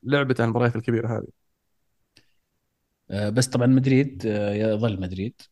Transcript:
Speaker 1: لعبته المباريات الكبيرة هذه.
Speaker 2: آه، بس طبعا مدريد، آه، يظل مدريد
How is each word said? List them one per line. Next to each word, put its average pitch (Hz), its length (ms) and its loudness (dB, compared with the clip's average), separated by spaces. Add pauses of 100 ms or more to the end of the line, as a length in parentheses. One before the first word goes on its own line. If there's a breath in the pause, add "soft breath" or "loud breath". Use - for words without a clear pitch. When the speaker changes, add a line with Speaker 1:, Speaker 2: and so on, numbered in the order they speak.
Speaker 1:
لعبته 131 400 2
المباريات 117 320 2
الكبيرة 113 420 -2
هذه. - 100 -10 (1800)
Speaker 2:
آه، 104 180 -4
بس 127 180 0
طبعا 123 200 0
مدريد، 131 580 2
آه، 104 280 -2
يظل 107 480 0
مدريد 92 400 -8 (100)